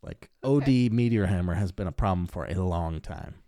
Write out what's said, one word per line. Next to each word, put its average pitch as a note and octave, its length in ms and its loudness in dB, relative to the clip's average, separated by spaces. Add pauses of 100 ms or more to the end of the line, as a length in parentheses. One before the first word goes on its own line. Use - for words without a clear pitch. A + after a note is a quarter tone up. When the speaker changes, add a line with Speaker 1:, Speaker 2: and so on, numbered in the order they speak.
Speaker 1:
Like, - 280 -16 (140)
Speaker 2:
Okay. C3+ 120 4
Speaker 1:
O D3 60 6
D B2+ 280 4
Meteor A2+ 360 2
Hammer F2 300 0
has F#2+ 160 0
been F#2+ 160 -6
a E2+ 40 -6
problem F#2 360 0
for D#2+ 180 -8
a D2 100 -6
long E2+ 460 -2
time. - 340 -12 (120)